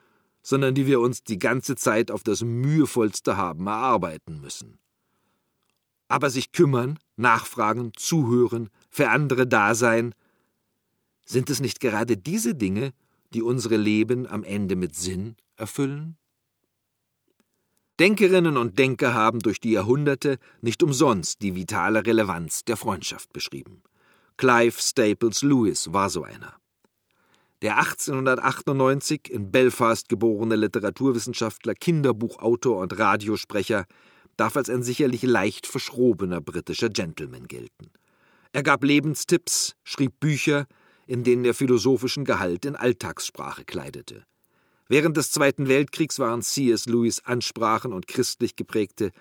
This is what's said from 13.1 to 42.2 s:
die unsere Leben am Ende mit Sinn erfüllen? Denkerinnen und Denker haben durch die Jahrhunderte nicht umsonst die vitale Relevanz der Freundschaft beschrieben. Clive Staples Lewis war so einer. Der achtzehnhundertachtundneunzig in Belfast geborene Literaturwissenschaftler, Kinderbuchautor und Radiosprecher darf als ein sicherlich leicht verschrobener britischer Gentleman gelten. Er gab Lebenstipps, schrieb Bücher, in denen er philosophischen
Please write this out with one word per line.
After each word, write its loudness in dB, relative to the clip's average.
die -4
unsere 0
Leben 0
am -8
Ende -4
mit -4
Sinn -8
erfüllen? -6
Denkerinnen 6
und -2
Denker 2
haben 2
durch 0
die 0
Jahrhunderte 0
nicht 0
umsonst 2
die -2
vitale 0
Relevanz 0
der -2
Freundschaft -8
beschrieben. -12
Clive 4
Staples 0
Lewis 2
war 0
so -6
einer. -18
Der 0
achtzehnhundertachtundneunzig 0
in -8
Belfast 2
geborene 0
Literaturwissenschaftler, -2
Kinderbuchautor 0
und -6
Radiosprecher 0
darf 0
als -2
ein -2
sicherlich 0
leicht 2
verschrobener 0
britischer -4
Gentleman -8
gelten. -18
Er -4
gab 2
Lebenstipps, 0
schrieb -4
Bücher, 0
in -4
denen 4
er 4
philosophischen 2